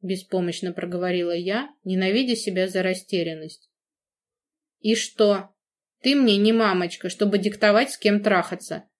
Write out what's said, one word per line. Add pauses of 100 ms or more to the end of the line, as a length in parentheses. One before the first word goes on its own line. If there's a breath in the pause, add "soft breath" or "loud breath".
беспомощно
проговорила
я, (140)
ненавидя
себя
за
растерянность. (1120)
«И
что? (520)
Ты
мне
не
мамочка,
чтобы
диктовать,
с
кем
трахаться. (160)